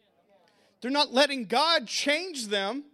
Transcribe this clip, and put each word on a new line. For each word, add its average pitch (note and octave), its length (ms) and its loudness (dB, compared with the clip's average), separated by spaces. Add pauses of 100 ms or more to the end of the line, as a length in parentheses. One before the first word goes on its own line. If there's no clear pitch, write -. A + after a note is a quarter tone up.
(800)
They're A#3+ 100 -4
not C#4+ 200 2
letting C4 340 2
God C#4 420 2
change D4 600 -4
them, G#3 460 -2